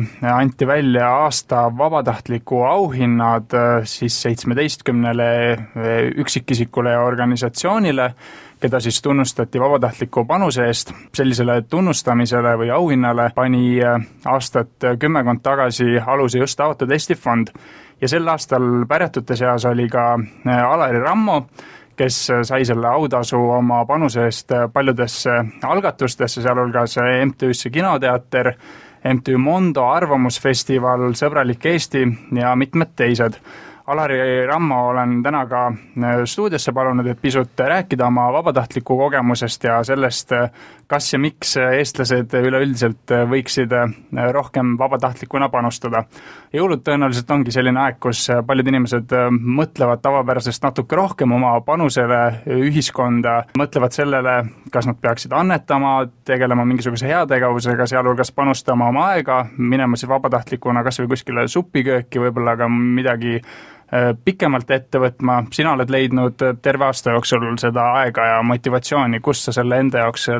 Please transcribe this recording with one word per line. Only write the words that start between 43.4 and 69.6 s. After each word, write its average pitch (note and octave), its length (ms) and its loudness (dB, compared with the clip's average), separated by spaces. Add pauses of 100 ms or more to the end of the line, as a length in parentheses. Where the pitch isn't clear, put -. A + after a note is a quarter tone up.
äh, A#2+ 580 -2
rohkem B2+ 460 0
vabatahtlikuna C3 680 -2
panustada. A#2 560 -2 (500)
Jõulud D#3+ 320 0
tõenäoliselt C3+ 480 0
ongi B2+ 160 0
selline B2+ 300 0
aeg, C3 200 -2
kus, A#2+ 200 -2 (100)
äh, A#2+ 160 2
paljud C3 240 2
inimesed, B2 420 0
äh, B2 180 2
mõtlevad B2 720 0
tavapärasest B2+ 600 -2
natuke C3+ 340 -2
rohkem F3+ 360 0
oma B2 280 2
panusele A#2+ 840 0
ühiskonda, B2 960 0 (140)
mõtlevad C3+ 320 0
sellele, C3 460 0 (340)
kas A#2+ 160 0
nad A#2+ 140 -4
peaksid A#2+ 320 -4
annetama, C#3 760 0 (180)
tegelema B2+ 400 2
mingisuguse B2 460 -2
heategevusega, B2 760 0
sealhulgas B2 460 2
panustama C3 560 0
oma C#3+ 280 0
aega, B2+ 300 0 (120)
minema B2 380 2
siis B2 120 -8
vabatahtlikuna B2+ 760 -2
kas B2+ 180 -2
või A#2+ 140 -4
kuskile A#2+ 320 -2
supikööki, B2+ 720 -2
võib-olla A#2 360 0
ka A#2 100 2
midagi, A#2+ 680 0 (560)
äh, B2 180 2 (140)
pikemalt D3 460 0
ette C3 280 0
võtma. B2+ 540 0
Sina D#3 200 0
oled C3 180 -2
leidnud B2+ 520 0 (200)
terve C#3 220 2
aasta B2+ 300 0
jooksul A#2 440 0
seda A#2+ 340 0 (100)
aega A#2 240 0
ja A2+ 160 4
motivatsiooni. B2 800 0
Kust C#3 260 -2
sa B2+ 60 -4
selle B2 260 0